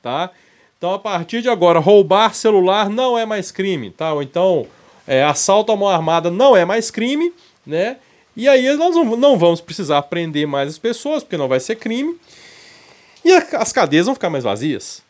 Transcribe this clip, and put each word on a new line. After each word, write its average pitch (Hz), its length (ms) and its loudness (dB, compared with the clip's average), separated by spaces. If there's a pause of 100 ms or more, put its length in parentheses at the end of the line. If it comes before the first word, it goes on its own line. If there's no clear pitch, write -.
tá? 151 260 -6 (480)
Então, 175 160 -6
a 196 60 -6
partir 196 420 -6
de 240 80 -2
agora, 175 300 4
roubar 196 560 4
celular 202 520 2
não 240 300 -2
é 226 80 -2
mais 214 240 -6
crime, 170 400 -6
tá? 160 240 -6
Ou 147 80 -4
então, 170 460 0 (400)
é, 135 160 2
assalto 202 480 2
à 214 40 2
mão 196 140 0
armada 165 400 0
não 233 260 4
é 175 100 4
mais 226 260 -4
crime, 294 420 -4 (320)
né? 190 320 -4 (400)
E 240 100 0
aí 262 300 4
nós 339 180 0
não, 233 220 0
não 254 220 4
vamos 170 200 2
precisar 147 440 -4
prender 160 420 -4
mais 143 240 -4
as 151 80 -14
pessoas, 269 460 -6
porque - 120 -10
não 143 120 -4
vai - 120 0
ser 220 160 -6
crime. 262 400 -6 (1040)
E 349 120 4
a, 330 120 4 (120)
as - 160 -4
cadeias 170 320 2
vão 262 100 -2
ficar 180 140 -4
mais 135 160 -4
vazias. 113 640 -6